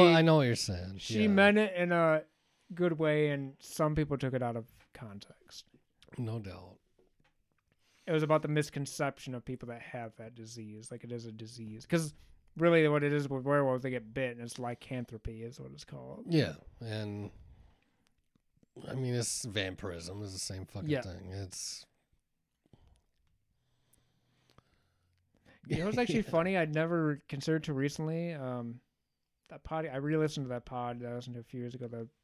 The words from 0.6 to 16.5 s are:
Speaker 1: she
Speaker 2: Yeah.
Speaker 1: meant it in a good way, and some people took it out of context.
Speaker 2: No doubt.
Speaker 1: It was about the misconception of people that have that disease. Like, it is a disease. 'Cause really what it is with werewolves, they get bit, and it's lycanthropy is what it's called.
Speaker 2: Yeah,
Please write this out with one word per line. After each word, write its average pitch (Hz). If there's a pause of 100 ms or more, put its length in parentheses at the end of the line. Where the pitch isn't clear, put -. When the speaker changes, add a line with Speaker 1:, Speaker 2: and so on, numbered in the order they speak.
Speaker 1:
she -
Speaker 2:
Yeah. 214
Speaker 1:
meant 202
it 202
in 175
a 165 (500)
good 175
way, 151
and 139
some 151
people 147
took 127
it 127
out 117
of 113 (280)
context. - (520)
Speaker 2:
No 117
doubt. 92 (1300)
Speaker 1:
It 185
was 156
about 156
the 156
misconception 147
of 120
people 123
that 117
have 117
that 117
disease. 110
Like, 120
it 117
is 117
a 113
disease. 110
'Cause 160 (420)
really 165
what 147
it 147
is 143
with 135
werewolves, 135
they 131
get 113
bit, 131
and 120
it's 117
lycanthropy 120
is 120
what 131
it's 147
called. 139
Speaker 2:
Yeah, 147 (280)